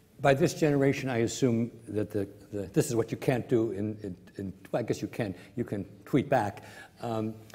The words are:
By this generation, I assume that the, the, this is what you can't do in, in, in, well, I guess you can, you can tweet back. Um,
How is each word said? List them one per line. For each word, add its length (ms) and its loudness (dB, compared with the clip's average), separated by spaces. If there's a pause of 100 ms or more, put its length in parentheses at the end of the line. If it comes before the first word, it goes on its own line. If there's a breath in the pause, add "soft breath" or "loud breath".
(220)
By 120 6
this 200 4
generation, 560 2
I 100 0
assume 520 2 (160)
that 240 -2
the, 160 -2 (240)
the, 120 -6 (100)
this 160 2
is 60 -2
what 160 2
you 60 -4
can't 300 0
do 240 2
in, 320 -4
in, 140 -8 (180)
in, 180 -8 (180)
well, 100 -2
I 20 -4
guess 180 -2
you 60 -4
can, 260 -4 (220 loud breath)
you 80 -2
can 220 -4 (180)
tweet 260 2
back. 360 0 (360 loud breath)
Um, 320 -4 (220 loud breath)